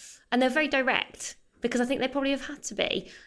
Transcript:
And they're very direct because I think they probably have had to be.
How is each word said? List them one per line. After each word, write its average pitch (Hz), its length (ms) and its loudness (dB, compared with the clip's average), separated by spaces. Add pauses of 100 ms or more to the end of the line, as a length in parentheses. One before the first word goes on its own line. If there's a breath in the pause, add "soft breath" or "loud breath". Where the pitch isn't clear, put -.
(320 loud breath)
And 247 100 4
they're 254 80 6
very 294 180 2
direct - 680 0 (260)
because 240 180 0
I 240 60 2
think 269 160 -2
they 262 60 0
probably 269 240 0
have 269 160 -2
had 285 160 -12
to 214 120 -8
be. - 340 -2 (180 loud breath)